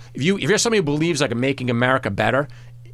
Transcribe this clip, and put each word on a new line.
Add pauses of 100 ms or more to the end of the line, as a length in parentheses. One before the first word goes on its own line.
(140)
if
you,
if
you're
somebody
who
believes,
like,
making
America
better, (480)